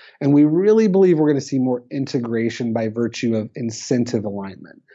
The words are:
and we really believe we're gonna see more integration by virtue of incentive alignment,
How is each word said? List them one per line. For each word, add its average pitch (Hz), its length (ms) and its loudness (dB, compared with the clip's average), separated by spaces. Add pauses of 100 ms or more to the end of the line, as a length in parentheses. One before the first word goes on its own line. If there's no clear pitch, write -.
(200)
and 143 140 2
we 147 100 6
really 202 440 4
believe 185 300 4
we're 151 100 4
gonna 143 120 2
see 135 180 -4
more 127 320 0
integration 117 840 -4
by 113 160 -2
virtue 117 480 -2
of 107 180 -4
incentive 117 720 -4
alignment, 98 580 -12 (120)